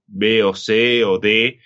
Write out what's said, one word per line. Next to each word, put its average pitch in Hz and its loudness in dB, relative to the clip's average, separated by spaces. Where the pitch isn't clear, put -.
B 107 -2
o 98 0
C 117 0
o 117 0
D 110 0